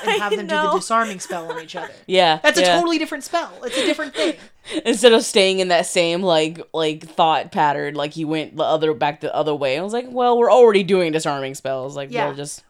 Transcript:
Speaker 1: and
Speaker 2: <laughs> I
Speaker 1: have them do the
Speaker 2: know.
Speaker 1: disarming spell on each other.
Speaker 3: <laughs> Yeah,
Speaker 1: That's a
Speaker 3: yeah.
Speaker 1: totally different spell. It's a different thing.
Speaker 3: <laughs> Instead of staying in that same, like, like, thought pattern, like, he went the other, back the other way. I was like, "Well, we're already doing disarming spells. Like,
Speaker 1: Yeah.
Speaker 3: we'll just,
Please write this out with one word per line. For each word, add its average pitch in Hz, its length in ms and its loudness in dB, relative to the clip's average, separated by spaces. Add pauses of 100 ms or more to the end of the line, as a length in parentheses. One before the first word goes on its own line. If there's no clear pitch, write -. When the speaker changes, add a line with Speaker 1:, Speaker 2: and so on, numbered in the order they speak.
Speaker 1:
and - 80 -4
Speaker 2:
<laughs> - 20 0
I - 40 0
Speaker 1:
have 208 160 -4
them 208 160 -4
do 214 80 -4
the 202 80 0
Speaker 2:
know. 202 140 0
Speaker 1:
disarming 226 420 -2
spell 165 320 -8
on 160 100 -10
each 160 140 -16
other. 165 240 -12
Speaker 3:
<laughs> - 80 -20
Yeah, 175 340 4
Speaker 1:
That's 294 160 2
a 349 40 4
Speaker 3:
yeah. 359 140 4
Speaker 1:
totally 339 220 2
different 302 260 -6
spell. 339 280 -6 (120)
It's 254 140 -8
a 523 80 0
different 302 300 -4
thing. 311 200 -2 (240)
Speaker 3:
<laughs> - 260 -8
Instead 233 280 6
of 240 100 4
staying 190 360 2
in 185 80 0
that 175 180 2
same, 175 380 0
like, 160 360 0 (140)
like, 156 300 -2
thought 160 480 0
pattern, 147 420 -2
like, 147 200 -6
he 160 120 -6
went 151 320 -6
the 156 60 -2
other, 156 320 0
back 147 260 -4
the 151 140 -6
other 151 180 -2
way. 139 240 -2
I 160 60 -6
was 208 100 -8
like, 247 160 -6
"Well, 247 300 2
we're 226 120 4
already 220 320 8
doing 180 280 2
disarming 143 420 -4
spells. 135 420 -8
Like, 139 160 -10
Speaker 1:
Yeah. 240 160 -2
Speaker 3:
we'll 143 80 -8
just, 143 340 -12